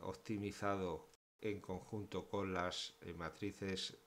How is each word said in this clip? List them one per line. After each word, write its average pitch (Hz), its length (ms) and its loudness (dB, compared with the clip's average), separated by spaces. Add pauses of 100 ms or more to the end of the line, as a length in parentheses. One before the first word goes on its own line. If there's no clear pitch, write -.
optimizado 98 1040 2 (320)
en 104 200 0
conjunto 98 680 -2
con 98 240 2
las, 90 500 2
eh, 87 120 -6
matrices, 95 840 -2 (100)